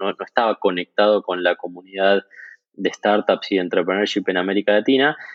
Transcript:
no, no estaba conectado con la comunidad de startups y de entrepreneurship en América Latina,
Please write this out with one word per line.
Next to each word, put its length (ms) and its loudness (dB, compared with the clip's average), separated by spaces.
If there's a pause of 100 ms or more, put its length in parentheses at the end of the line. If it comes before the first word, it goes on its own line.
no, 140 -4
no 120 -12
estaba 300 0
conectado 640 0
con 220 -6
la 120 2
comunidad 680 -2 (540)
de 160 -2
startups 580 0
y 40 2
de 60 2
entrepreneurship 640 -2
en 100 0
América 360 0
Latina, 440 2 (180)